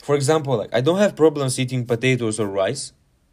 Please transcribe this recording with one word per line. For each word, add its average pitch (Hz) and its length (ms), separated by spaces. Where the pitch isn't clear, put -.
for 143 140
example, 139 400
like, - 180
I 117 60
don't 165 180
have 202 160
problems 147 460
eating 123 260
potatoes 117 540
or 104 80
rice, 98 440